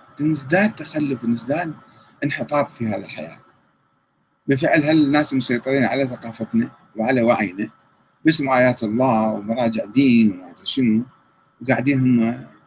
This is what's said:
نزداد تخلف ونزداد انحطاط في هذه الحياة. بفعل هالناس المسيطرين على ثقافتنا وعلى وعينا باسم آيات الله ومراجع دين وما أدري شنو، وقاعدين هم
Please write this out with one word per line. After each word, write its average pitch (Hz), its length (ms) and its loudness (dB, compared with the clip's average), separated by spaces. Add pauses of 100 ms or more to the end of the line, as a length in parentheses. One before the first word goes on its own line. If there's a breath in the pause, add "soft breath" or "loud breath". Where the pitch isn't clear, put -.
(220)
نزداد 151 540 0
تخلف 143 480 -6
ونزداد 135 500 -4 (500 soft breath)
انحطاط 143 480 -2
في 113 160 -6
هذه 101 140 -4
الحياة. 80 380 -14 (1080)
بفعل 147 360 2
هالناس 147 500 2
المسيطرين 131 520 -2
على 131 220 -2
ثقافتنا 117 640 -4 (240)
وعلى 123 260 0
وعينا 110 480 0 (560)
باسم 151 240 2
آيات 127 340 2
الله 113 440 2
ومراجع 110 580 -2
دين 117 460 4
وما 90 180 -14
أدري - 160 -20
شنو، 117 380 0 (580)
وقاعدين 127 380 0
هم 123 480 2 (200)